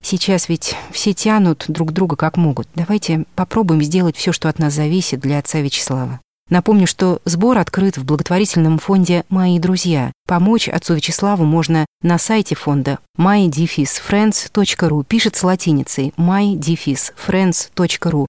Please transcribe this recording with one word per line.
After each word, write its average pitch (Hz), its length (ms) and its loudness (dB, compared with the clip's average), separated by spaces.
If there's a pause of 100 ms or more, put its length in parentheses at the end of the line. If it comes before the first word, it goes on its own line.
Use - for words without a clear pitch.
Сейчас 185 460 -2
ведь - 300 -4 (140)
все - 220 -2
тянут 202 540 2
друг 160 240 -2
друга 170 240 0
как 160 220 -2
могут. 147 360 0
Давайте 170 520 -2 (100)
попробуем 175 460 0
сделать 151 340 0
все, - 160 -2
что - 160 -4
от 208 100 -2
нас 151 160 0
зависит, 151 460 -2
для 143 200 -2
отца 151 200 -2
Вячеслава. 127 640 -4 (280)
Напомню, 180 380 4
что 180 380 0
сбор 196 320 2
открыт 190 400 -2
в 131 80 -6
благотворительном 160 760 0
фонде 180 480 2
«Мои 180 320 2
друзья». 165 540 0 (120)
Помочь 196 440 2
отцу - 260 -2
Вячеславу 175 480 0
можно 156 420 2 (160)
на 175 160 2
сайте 214 380 0
фонда 139 440 -2 (180)
my 190 320 4
defis 151 600 -2
friends 208 420 2
точка 190 360 0
ру. 151 160 0
Пишется 220 420 0
латиницей 151 720 0
my 190 380 2
defis 147 560 -2 (160)
friends 185 460 0
точка 175 360 -2
ру. 147 200 0